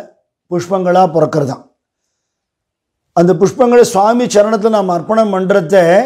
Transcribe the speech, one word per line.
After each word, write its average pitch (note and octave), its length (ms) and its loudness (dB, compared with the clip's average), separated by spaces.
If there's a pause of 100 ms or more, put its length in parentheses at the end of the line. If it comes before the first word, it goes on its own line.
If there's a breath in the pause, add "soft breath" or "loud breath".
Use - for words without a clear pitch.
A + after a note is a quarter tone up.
(500)
புஷ்பங்களா F3 600 -2
பிறக்கிறதாம். D3 540 -4 (1500)
அந்த F3 220 2
புஷ்பங்களை A#3+ 480 2
சுவாமி A3+ 420 0
சரணத்தை G#3 460 0
நாம் G3+ 180 -2
அர்ப்பணம் G3+ 460 -2
பண்றத F#3+ 400 -2 (320)